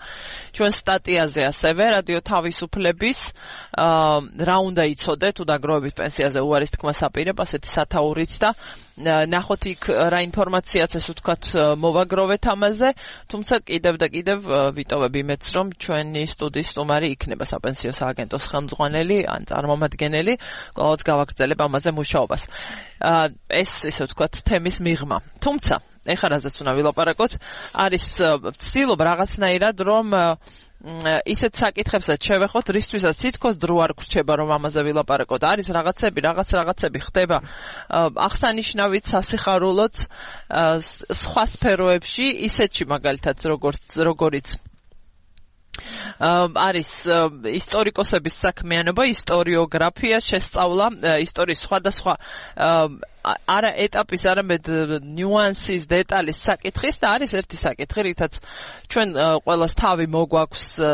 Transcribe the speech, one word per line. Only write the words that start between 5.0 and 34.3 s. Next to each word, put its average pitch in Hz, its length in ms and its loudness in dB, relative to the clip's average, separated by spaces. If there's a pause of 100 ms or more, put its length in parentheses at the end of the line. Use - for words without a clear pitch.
თუ 190 140 -8
დაგროვებით 147 500 0
პენსიაზე 139 440 0
უარის 147 320 2
თქმას - 300 -4
აპირებ, 160 380 -2
ასეთი 165 300 -4
სათაურით 156 640 0
და, 214 160 2
ა, - 760 -2
ნახოთ 180 380 -2
იქ 185 180 -6 (260)
რა 175 140 2
ინფორმაციაც, 185 720 0
ესე 165 180 -6
ვთქვათ, - 320 -4 (280)
მოვაგროვეთ 180 760 2
ამაზე, 214 440 2 (340)
თუმცა 214 360 -2
კიდევ 165 360 0
და 160 120 0
კიდევ, 190 320 -2
ა, 143 200 0 (100)
ვიტოვებ 139 460 -2
იმედს, 143 340 -4
რომ 190 220 -2
ჩვენი 156 520 -4
სტუდიის 156 460 -6
სტუმარი 147 400 -2
იქნება - 340 -6
საპენსიო - 480 -6
სააგენტოს 127 540 -6
ხელმძღვანელი 151 800 0
ან - 200 -4
წარმომადგენელი, 151 880 0 (360)
კვლავაც 151 320 0
გავაგრძელებ 143 580 2
ამაზე 147 320 2
მუშაობას. 151 500 0 (520)
ა, - 200 2 (360)
ეს, 185 220 0 (120)
ესე 151 220 -2
ვთქვათ, - 380 -4
თემის 180 380 0
მიღმა. 143 360 0 (180)
თუმცა, - 440 0 (220)
ეხლა 185 280 0
რაზეც 139 280 -2
უნდა 139 160 -2
ვილაპარაკოთ, 156 600 2 (400)
არის, 185 320 0 (100)
ა, 170 140 4 (120)
ვცდილობ 220 580 -2
რაღაცნაირად, 185 800 2
რომ, 214 300 2
ა, 185 160 4 (500)
მ, 160 460 -4
ისეთ - 320 0
საკითხებსაც 202 640 0
შევეხოთ, 196 480 0
რისთვისაც 185 480 0
თითქოს 247 420 -2
დრო 170 220 2
არ 160 160 2
გვრჩება, 151 400 0